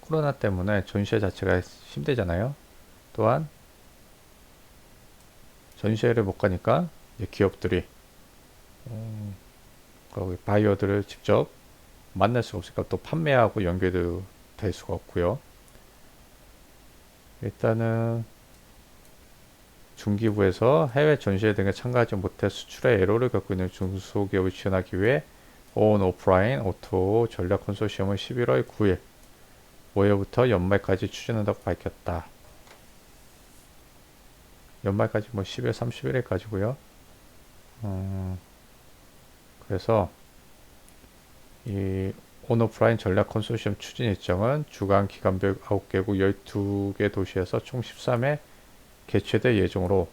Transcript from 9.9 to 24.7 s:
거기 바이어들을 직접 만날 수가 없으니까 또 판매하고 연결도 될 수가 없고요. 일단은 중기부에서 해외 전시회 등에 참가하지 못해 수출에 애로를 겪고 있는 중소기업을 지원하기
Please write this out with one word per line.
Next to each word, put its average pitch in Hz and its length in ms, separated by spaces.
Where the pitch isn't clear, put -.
거기 92 260
바이어들을 101 680
직접 - 440
만날 107 300
수가 - 160
없으니까 - 280
또 - 100
판매하고 131 640
연결도 90 600
될 95 160
수가 - 200
없고요. 90 460
일단은 113 840
중기부에서 107 960
해외 147 240
전시회 101 360
등에 98 180
참가하지 123 440
못해 98 340
수출에 - 520
애로를 113 280
겪고 101 260
있는 92 140
중소기업을 95 800
지원하기 95 500